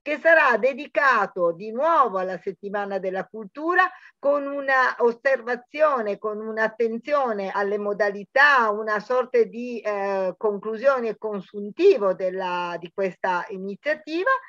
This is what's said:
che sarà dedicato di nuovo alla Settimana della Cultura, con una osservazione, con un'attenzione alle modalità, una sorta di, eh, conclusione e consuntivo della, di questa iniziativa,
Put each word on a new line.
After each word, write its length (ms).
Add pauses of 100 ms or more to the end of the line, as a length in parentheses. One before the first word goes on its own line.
che 160
sarà 380
dedicato 960
di 180
nuovo 480
alla 180
Settimana 600
della 260
Cultura, 640 (300)
con 260
una 540
osservazione, 1200
con 220
un'attenzione 1080
alle 300
modalità, 880
una 300
sorta 440
di, 360
eh, 580
conclusione 720
e 100
consuntivo 960
della, 640
di 160
questa 540
iniziativa, 840 (200)